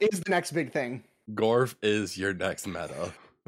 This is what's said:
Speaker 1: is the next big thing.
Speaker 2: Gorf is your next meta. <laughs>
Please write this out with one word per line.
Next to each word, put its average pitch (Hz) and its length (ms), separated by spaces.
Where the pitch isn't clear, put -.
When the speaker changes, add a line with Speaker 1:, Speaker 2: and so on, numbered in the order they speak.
Speaker 1:
is 208 180
the 160 100
next 175 220
big 147 220
thing. 123 280
Speaker 2:
Gorf 117 500
is 104 360
your 95 160
next 92 340
meta. 85 460
<laughs> - 160